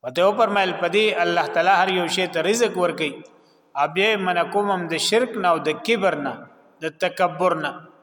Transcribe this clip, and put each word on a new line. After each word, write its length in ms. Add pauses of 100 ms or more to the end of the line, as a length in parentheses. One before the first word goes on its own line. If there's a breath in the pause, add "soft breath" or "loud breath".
وته 240
و 100
فرمایل، 340 (100)
په 80
دې 160 (180)
الله 220 (100)
تعالی 240
هر 160
یو 120
شی 200
ته 140
رزق 360
ورکوي. 460 (520 soft breath)
ا 100 (100)
بیا 160
یې 60 (100)
منع 160 (100)
کوم 180
هم 200
د 160
شرک 340
نه 80
او 160
د 40 (180)
کبر 280 (120)
نه، 60 (480)
د 220
تکبر 600
نه. 80 (320)